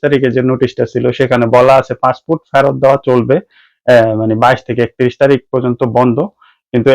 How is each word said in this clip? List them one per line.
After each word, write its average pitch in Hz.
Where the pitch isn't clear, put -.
তারিখে 139
যে 127
নোটিশটা 127
ছিল, 123
সেখানে 123
বলা 127
আছে 131
পাসপোর্ট 131
ফেরত 139
দেওয়া 135
চলবে, 127
আহ, 117
মানে 110
বাইশ 120
থেকে 120
একত্রিশ 123
তারিখ 139
পর্যন্ত 123
বন্ধ, 123
কিন্তু 123